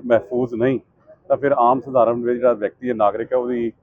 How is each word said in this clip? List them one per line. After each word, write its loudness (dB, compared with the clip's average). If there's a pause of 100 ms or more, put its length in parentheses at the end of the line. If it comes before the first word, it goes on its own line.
ਮਹਿਫੂਜ਼ 0
ਨਹੀਂ, 0 (480)
ਤਾਂ 2
ਫਿਰ -2
ਆਮ 4
ਸਧਾਰਨ 0
ਵਿੱਚ -2
ਜਿਹੜਾ 2
ਵਿਅਕਤੀ -6
ਹੈ, -2
ਨਾਗਰਿਕ -2
ਹੈ, 0
ਉਹਦੀ -4 (120)